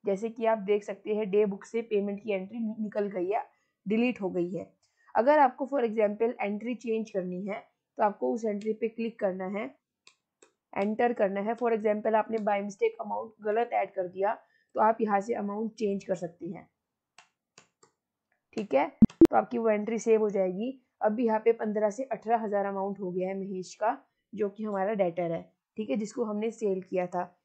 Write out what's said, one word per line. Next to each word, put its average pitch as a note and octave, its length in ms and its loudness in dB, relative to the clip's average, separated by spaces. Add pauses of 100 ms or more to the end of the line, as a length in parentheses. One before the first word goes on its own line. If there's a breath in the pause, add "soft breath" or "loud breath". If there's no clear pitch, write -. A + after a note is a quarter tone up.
जैसे G3+ 240 -2
कि A3+ 160 -4
आप A3 120 4
देख G#3 260 2
सकते G#3 320 -4
हैं, G#3 160 0
day G#3 140 6
book G3 200 -4
से A3+ 160 -2
पेमेंट G3+ 420 -2
की A3 80 -4
entry G3 280 -4
नि-, A3 200 -4
निकल G#3 280 -2
गई F#3+ 220 -2
है, G#3+ 160 0 (420)
delete A3+ 340 2
हो F#3 80 -2
गई F3+ 220 -2
है। F#3+ 200 -8 (440 soft breath)
अगर C#4+ 240 6
आपको C4+ 260 4
for B3+ 200 0
example A3 560 2
entry G#3 340 -4
change A3 340 -4
करनी F3+ 380 -4
है - 240 -10 (260)
तो A#3+ 60 2
आपको G#3+ 300 0
उस A3+ 120 -2
entry G#3+ 280 -2
पे A3+ 140 -2
click A3+ 320 -4
करना F#3 260 -2
है, G#3 200 -4 (1120)
Enter A3 360 2
करना G3+ 280 0
है। A3 140 -2
For A#3 160 0
example, G#3+ 440 2
आपने A3 220 2
by G#3 240 2
mistake G#3 400 -2
amount G#3+ 300 -6 (100)
गलत A3 320 0
ऐड G3+ 200 0
कर F3+ 140 -4
दिया F#3+ 260 0 (420 soft breath)
तो G#3+ 40 0
आप A3 220 4
यहाँ G#3 200 2
से A#3 120 -2
amount G#3 380 -4
change G3 320 -2
कर F#3 120 0
सकती F3+ 380 -10
हैं, - 140 -14 (1900)
ठीक G#3 160 -4
है। C#4+ 140 4 (260)
तो - 220 -6
आपकी A3 220 2
वो A3+ 120 2
entry G#3+ 300 0
save A3 220 4
हो G#3+ 80 2
जाएगी। G3 420 -2 (300)
अब G#3+ 180 2
यहाँ A3 200 2
पे A3+ 120 4
पन्द्रह G#3+ 380 0
से B3+ 140 -6
अठारह A3+ 340 -2
हज़ार G3+ 280 0
amount G3 340 -4
हो F3+ 120 -6
गया F#3 180 -2
है G3 100 -4
महेश F#3+ 360 -8
का, G#3 220 0 (360)
जो G3+ 160 -2
कि G#3+ 140 -10
हमारा G3+ 300 0
डेटर F3 380 0
है, E3 100 -4 (360)
ठीक G#3+ 120 -6
है, C4 60 0
जिसको A3 280 -4
हमने G#3+ 280 -2
sale G3 300 -2
किया F3+ 260 -2
था। F3+ 220 -4 (160)